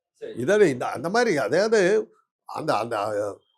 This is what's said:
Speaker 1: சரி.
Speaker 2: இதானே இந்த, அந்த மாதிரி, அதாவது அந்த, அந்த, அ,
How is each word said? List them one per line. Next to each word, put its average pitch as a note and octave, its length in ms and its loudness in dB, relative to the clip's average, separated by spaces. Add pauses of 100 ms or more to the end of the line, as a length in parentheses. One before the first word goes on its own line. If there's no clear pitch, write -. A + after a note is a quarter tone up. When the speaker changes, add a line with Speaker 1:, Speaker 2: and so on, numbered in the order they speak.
(220)
Speaker 1:
சரி. - 200 -10
Speaker 2:
இதானே G3 240 4
இந்த, B2+ 200 0
அந்த G#2+ 220 -6
மாதிரி, A3+ 280 2
அதாவது F3+ 440 2 (680)
அந்த, C#3+ 300 -4
அந்த, A2+ 220 -4
அ, G#2 400 -4 (200)